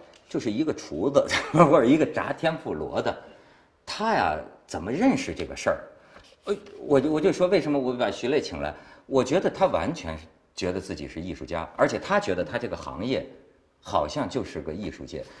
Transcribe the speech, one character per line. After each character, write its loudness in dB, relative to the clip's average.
就 -4
是 -4
一 0
个 -2
厨 -4
子 6
<laughs> -8
或 10
者 6
一 8
个 6
炸 -2
天 -2
妇 -6
罗 -4
的， -2
他 -2
呀 2
怎 -8
么 -4
认 4
识 -4
这 -6
个 -10
事 -2
儿？ -2
哎， -4
我 6
就， 0
我 0
就 4
说 2
为 4
什 -2
么 2
我 -2
把 0
徐 -6
磊 2
请 -8
来， -6
我 2
觉 2
得 0
他 2
完 0
全 -8
是 -16
觉 -2
得 -4
自 -8
己 -10
是 -10
艺 -8
术 -12
家， -6
而 4
且 -2
他 0
觉 -2
得 -2
他 -6
这 -6
个 -6
行 -10
业 -2
好 -2
像 -4
就 -4
是 -10
个 -8
艺 -8
术 -14
界， -10